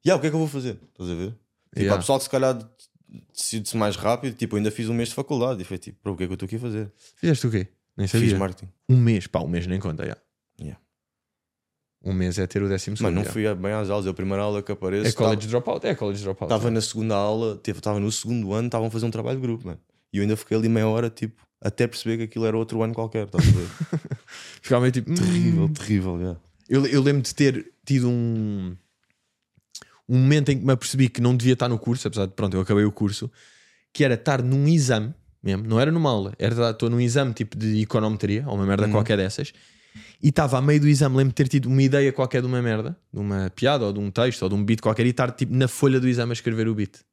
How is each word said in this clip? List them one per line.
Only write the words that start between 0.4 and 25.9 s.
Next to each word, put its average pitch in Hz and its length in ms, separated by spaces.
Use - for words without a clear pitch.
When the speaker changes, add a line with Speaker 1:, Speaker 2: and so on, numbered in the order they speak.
Speaker 1:
fazer?" 127 300
Estás 90 180
a 87 40
ver? 90 180
Tipo, 113 60
Speaker 2:
Yeah. 101 180
Speaker 1:
há - 40
pessoal 135 200
que 139 40
se - 60
calhar 131 280
decide-se - 400
mais 104 220
rápido, 120 380
tipo, 107 200
eu - 20
ainda 104 140
fiz 113 160
um 117 60
mês 117 160
de - 60
faculdade 127 460
e 87 40
foi 95 120
tipo, - 260
"Bro, 101 100
o - 40
que 92 60
é 90 40
que 90 40
eu 95 40
estou 95 100
aqui 110 100
a 113 40
fazer?" 107 320
Speaker 2:
Fizeste 147 320
o 113 40
quê? 98 160
Nem 98 100
sabia. 113 220
Speaker 1:
Fiz 98 80
marketing. 95 340
Speaker 2:
Um 127 100
mês, 113 300
pá, - 140
um 78 60
mês 85 200
nem 92 120
conta, 82 240
yeah. - 180
Speaker 1:
Yeah. 73 180
Speaker 2:
Um 95 100
mês 92 260
é 90 80
ter 101 160
o 98 60
décimo 98 260
segundo, 104 180
Speaker 1:
Mano, - 20
não - 80
Speaker 2:
yeah. - 100
Speaker 1:
fui 107 140
a-, 104 80
bem 98 180
às 98 160
aulas, 101 160
eu 95 60
a 82 40
primeira 98 280
aula 104 200
que - 80
apareço, 98 380
Speaker 2:
É - 20
college 110 240
Speaker 1:
tava, - 20
Speaker 2:
dropout? - 380
É - 80
college 101 280
dropout, 95 260
Speaker 1:
tava 110 140
Speaker 2:
yeah. 117 120
Speaker 1:
na 110 60
segunda 110 340
aula, 107 460
tipo, - 200
tava 104 180
no 104 120
segundo 110 420
ano, 117 140
estavam 113 200
a 107 40
fazer 113 140
um 113 60
trabalho 117 260
de 131 40
grupo, 117 260
mano. 82 120
E 98 40
eu 101 40
ainda 107 160
fiquei - 200
ali 113 120
meia 110 180
hora, 113 220
tipo, - 320
até 110 260
perceber 113 300
que 117 60
aquilo 113 220
era 110 120
outro 113 240
ano 113 120
qualquer, 110 320
estás 165 200
a 104 60
ver? 90 160
Speaker 2:
<laughs> - 500
Ficava 123 200
meio 127 120
tipo, 127 200
Speaker 1:
Terrível, 175 520
Speaker 2:
"Hum." 156 80
Speaker 1:
terrível, 95 460